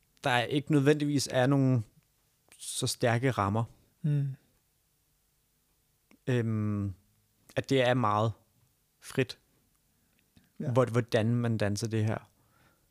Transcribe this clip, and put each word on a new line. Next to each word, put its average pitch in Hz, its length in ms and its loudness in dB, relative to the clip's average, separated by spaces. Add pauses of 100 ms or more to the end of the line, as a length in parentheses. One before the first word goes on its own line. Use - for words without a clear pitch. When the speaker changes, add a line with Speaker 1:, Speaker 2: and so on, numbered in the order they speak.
(240)
Speaker 1:
der 123 160 2
ikke 139 320 -2
nødvendigvis 147 600 2
er 127 140 2
nogen 131 380 2 (720)
så - 280 -8
stærke 120 440 0
rammer. 104 340 0 (380)
Speaker 2:
Mm. 147 240 -2 (2000)
Speaker 1:
Øhm, 107 680 -2 (640)
at - 140 -4
det 135 120 4
er 123 120 4
meget 110 380 0 (680)
frit, - 380 -6 (1200)
Speaker 2:
Ja. 156 100 -6
Speaker 1:
hvor-, 127 200 4
hvordan 117 440 0
man 117 240 -2
danser 104 300 -2
det 107 160 0
her. 110 140 -2 (720)